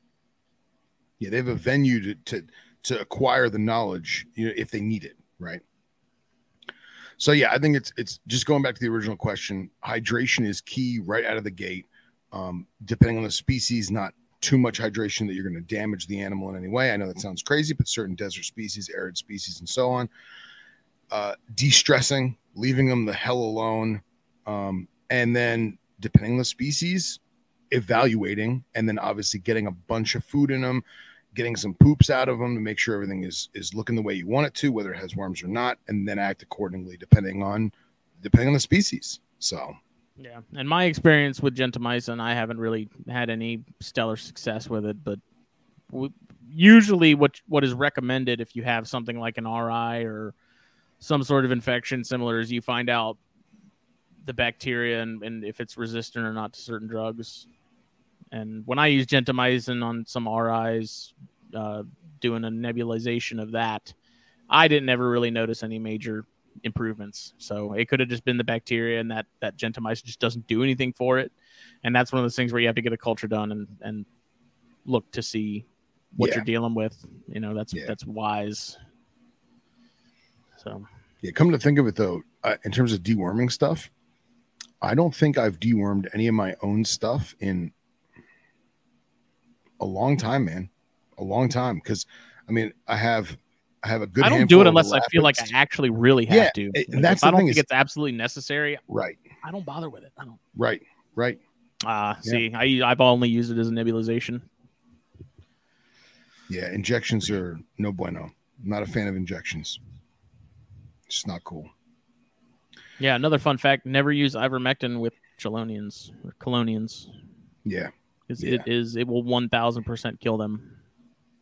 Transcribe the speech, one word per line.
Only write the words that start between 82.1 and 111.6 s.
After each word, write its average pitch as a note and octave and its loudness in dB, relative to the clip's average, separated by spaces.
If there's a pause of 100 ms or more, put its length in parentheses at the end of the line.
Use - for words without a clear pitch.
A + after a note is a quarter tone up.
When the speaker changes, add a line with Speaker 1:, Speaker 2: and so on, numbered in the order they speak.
Speaker 1:
uh, G#2+ 0
in - -4
terms A#2+ 2
of F#2+ -2
deworming G#2+ 0
stuff, D3+ -2 (920)
I G2 0
don't D#3+ 2
think D3 2
I've G#2 0
dewormed G2+ 2
any A2 0
of A2+ 2
my F#2+ 0
own G#2 0
stuff A2+ -2
in F2+ -4 (2000)
a G2+ -4
long A2+ 0
time, A#2+ 0
man. F2+ -8 (480)
A G2 -10
long A2 0
time. B2 -2
'Cause, - -6 (420)
I - -6
mean, A2+ 0 (140)
I A2+ 0
have, G#2+ 0 (460)
I A2 -6
have A2 -2
a G#2 -6
good A2 4
Speaker 2:
I A3 8
don't D#4 4
Speaker 1:
handful F3+ 12
Speaker 2:
do G3 12
it F#3+ 10
Speaker 1:
of E3 8
Speaker 2:
unless D#3+ 6
I C#3 4 (100)
feel E3+ 6
like C#3+ 6
I A#2 0
Speaker 1:
rapids. A2 -6
Speaker 2:
actually C#3 2
really A#2 6
have D#3+ 6
Speaker 1:
Yeah, G#3+ 8
Speaker 2:
to. G2+ -4
Speaker 1:
it, D3 -2
and B2+ -6
Speaker 2:
Like, C#3 4
Speaker 1:
that's F3 4
Speaker 2:
if - 4
I D3+ 8
Speaker 1:
the E3 10
Speaker 2:
don't F#3 8
Speaker 1:
thing F#3 6
Speaker 2:
think C3+ 4
Speaker 1:
is D3+ 4
Speaker 2:
it's C#3 -2
absolutely C#3 2
necessary, C#3+ -4 (100)
Speaker 1:
Right. - -4 (260)
Speaker 2:
I D#3+ -12
don't F#3+ -10
bother D3+ -10
with A#2 -18
it. C#3 -20
I - -16
don't. A#2 -20 (160)
Speaker 1:
Right, A2+ 0 (340)
right. A#2+ -2 (460)
Speaker 2:
Uh, G#2 0
Speaker 1:
Yeah. - -20
Speaker 2:
see, A2+ 0
I, B2+ 2
I've B2+ 2
only B2 6
used A#2 2
it A#2 0
as A2+ 2
a - 0
nebulization. A2+ -2 (2000)
Speaker 1:
Yeah, F2+ -8
injections G#2+ -2
are F2+ -4 (180)
no G#2 -2
bueno. F2 -8 (320)
I'm F#2+ -6
not G#2 -4
a - -4
fan G#2+ -2
of F#2+ -4
injections. E2+ -8 (1300)
It's - -8
not F2 -10
cool. D#2 -16 (1300)